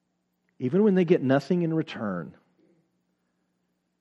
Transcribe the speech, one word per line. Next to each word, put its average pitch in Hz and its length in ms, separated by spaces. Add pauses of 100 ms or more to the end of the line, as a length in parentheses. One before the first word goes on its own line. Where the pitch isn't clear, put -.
(600)
even 131 240
when 208 120
they 185 100
get 170 160
nothing 139 400
in 160 120
return. 104 600 (1700)